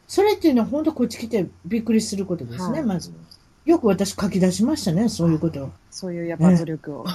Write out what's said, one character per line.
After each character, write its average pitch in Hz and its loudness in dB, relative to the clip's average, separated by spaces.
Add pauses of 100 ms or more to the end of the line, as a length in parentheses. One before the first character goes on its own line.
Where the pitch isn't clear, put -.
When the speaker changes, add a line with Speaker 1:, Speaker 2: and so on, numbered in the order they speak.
Speaker 1:
そ - 2
れ 415 4
っ 381 -4
て 349 2
い 294 6
う - 4
の 233 4
は 196 0
本 302 -2
当 311 0
こ 247 -2
っ 233 0
ち - -8
来 233 -8
て 220 0 (180)
び 226 -2
っ - -6
く 233 0
り 220 4
す - -6
る 190 -4
こ 180 -4
と 131 -10
で 117 -12
す 180 -4
ね、 294 -4
Speaker 2:
は 294 -2
い。 - 0
Speaker 1:
ま 180 0
ず。 - -14 (540)
よ 339 6
く 285 0
私 196 0
書 202 -2
き 190 0
出 185 4
し 196 0
ま 294 2
し - -6
た 190 0
ね、 214 2
そ 170 0
う 165 4
い 160 4
う 151 0
こ 165 0
と 139 -10
を。 135 -10 (200)
Speaker 2:
そ - -12
う 175 -8
い 170 -6
う 170 -6
や 170 -6
っ 165 -6
ぱ 175 6
努 165 2
力 151 -10
を - -10
Speaker 1:
ね。 180 -8